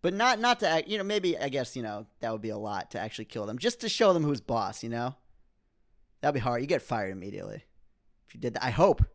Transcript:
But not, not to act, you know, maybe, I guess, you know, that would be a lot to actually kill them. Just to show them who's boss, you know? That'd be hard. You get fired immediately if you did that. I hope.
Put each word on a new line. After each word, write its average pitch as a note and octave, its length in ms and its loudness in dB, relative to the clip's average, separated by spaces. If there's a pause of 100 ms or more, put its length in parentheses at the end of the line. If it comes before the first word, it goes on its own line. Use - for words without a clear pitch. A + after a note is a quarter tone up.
But F3 100 2
not, A3+ 260 4
not A#3+ 220 4
to G3 80 2
act, D#3+ 200 2
you G#3 100 -2
know, G3 60 -2
maybe, F#3+ 340 0
I C#3 100 -2
guess, C3 280 -4
you B2+ 60 -6
know, G#2+ 240 -6 (140)
that A#2 120 -2
would G#2+ 100 -6
be A2 80 -4
a G#2 80 -6
lot G#2 320 -6
to G#2 100 -6
actually A2 260 -8
kill G#2+ 200 -6
them. A2 120 -6
Just A#3+ 220 -2
to A3+ 80 -4
show G3+ 240 4
them E3 120 4
who's C#3+ 160 0
boss, G#2+ 420 -4
you A#2 80 -8
know? A#2+ 240 -4 (1040)
That'd C#3+ 140 2
be C3+ 60 2
hard. A2 200 0
You C#3 80 -4
get D#3 140 2
fired G2+ 280 -2
immediately F#2+ 540 -10 (640)
if - 80 -20
you A#2 60 -16
did B2 140 -4
that. - 100 -4
I B2+ 60 0
hope. D#3+ 340 6 (100)